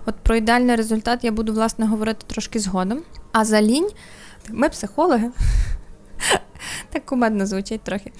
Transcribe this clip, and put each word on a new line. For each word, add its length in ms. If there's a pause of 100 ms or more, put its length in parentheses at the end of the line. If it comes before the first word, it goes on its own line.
От 80
про 220
ідеальний 400
результат 480
я 80
буду, 200
власне, 340
говорити 400
трошки 320
згодом. 400 (340)
А 120
за 180
лінь, 260 (600)
ми 200
психологи. 680
<laughs> 60 (1500)
Так 160
кумедно 400
звучить 340
трохи. 400